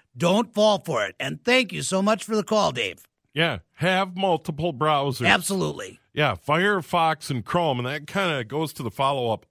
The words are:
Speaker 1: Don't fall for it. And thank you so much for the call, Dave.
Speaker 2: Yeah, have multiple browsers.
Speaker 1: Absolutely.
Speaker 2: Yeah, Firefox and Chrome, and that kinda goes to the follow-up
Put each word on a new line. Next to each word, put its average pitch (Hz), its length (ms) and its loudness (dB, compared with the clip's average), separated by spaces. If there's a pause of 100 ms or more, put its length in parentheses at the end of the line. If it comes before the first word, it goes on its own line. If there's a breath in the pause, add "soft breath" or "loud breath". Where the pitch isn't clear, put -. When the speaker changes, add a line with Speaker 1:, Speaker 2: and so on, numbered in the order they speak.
(160 soft breath)
Speaker 1:
Don't 180 380 2
fall 208 240 4
for 123 260 -2
it. 95 160 -6
And 156 240 -6
thank 240 280 2
you 156 100 -6
so 190 200 -2
much 208 220 2
for 220 120 -4
the 208 80 0
call, 196 280 2
Dave. 107 340 -6 (260)
Speaker 2:
Yeah, 151 260 0 (160)
have 185 420 0
multiple 165 580 -2
browsers. 139 520 0
Speaker 1:
Absolutely. 165 760 -2 (120)
Speaker 2:
Yeah, 135 240 2
Firefox 165 920 0
and 123 140 -4
Chrome, 160 340 0
and 123 80 -4
that 147 200 -6
kinda 170 380 -2
goes 143 300 -4
to - 80 -10
the 113 80 -4
follow-up 131 600 -2